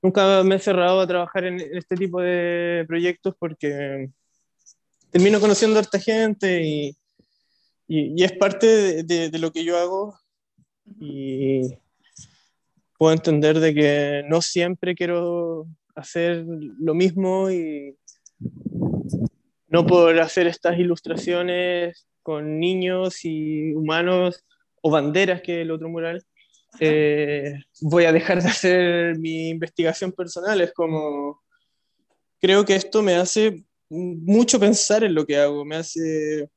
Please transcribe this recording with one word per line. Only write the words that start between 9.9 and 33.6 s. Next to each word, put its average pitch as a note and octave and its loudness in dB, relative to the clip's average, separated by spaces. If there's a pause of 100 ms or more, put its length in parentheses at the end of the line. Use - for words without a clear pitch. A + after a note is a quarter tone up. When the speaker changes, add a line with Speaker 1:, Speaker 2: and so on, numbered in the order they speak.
Speaker 2:
Ujú. - -20
Speaker 1:
Y C3+ -4 (1400)
puedo D#3+ 6
entender D#3 2
de D#3+ 2
que D3 2
no E3+ 0
siempre F3+ -4
quiero E3+ -4 (280)
hacer E3+ -4
lo D#3 -4
mismo F#3 0
y D3+ -6 (1700)
no E3 2
por E3+ 6
hacer E3+ 2
estas E3+ -2
ilustraciones F3 -4 (160)
con D3+ -6
niños F#3 -2
y D#3 -4
humanos F3 0 (380)
o D3+ 2
banderas, F3 2
que E3+ -4
es E3+ -4
el D#3+ -6
otro D#3+ -8
mural, E3 -8 (480)
Speaker 2:
Ajá. - -20
Speaker 1:
eh, D3 0 (260)
voy E3 4
a D#3+ 6
dejar F3 2
de F3 2
hacer F3 2
mi D#3+ -4
investigación E3 -2
personal. F#3 -4
Es E3+ 0
como, D3+ -4 (1000)
creo F#3+ 4
que G3 2
esto G3+ 0
me F#3+ 2
hace F#3 0 (240)